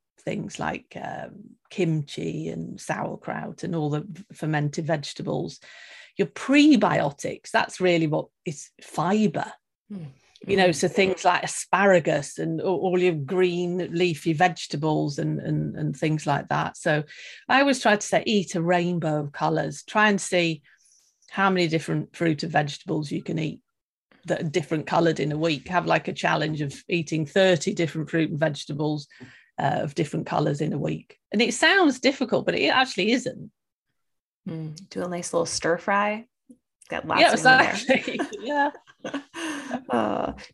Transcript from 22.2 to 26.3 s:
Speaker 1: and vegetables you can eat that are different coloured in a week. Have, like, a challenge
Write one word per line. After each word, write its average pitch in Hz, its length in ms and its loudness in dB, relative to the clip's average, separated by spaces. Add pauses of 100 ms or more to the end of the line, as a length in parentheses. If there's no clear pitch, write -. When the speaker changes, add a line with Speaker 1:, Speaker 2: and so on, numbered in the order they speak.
Speaker 1:
and 165 100 -6
vegetables 151 580 -2
you - 120 -4
can 165 160 -6
eat 156 220 -6 (640)
that - 140 -2
are 165 80 -4
different 156 380 -2
coloured 165 320 4
in 151 140 -2
a 151 60 -4
week. 156 300 -2
Have, 175 180 0
like, 160 220 2
a - 40 -6
challenge 156 480 0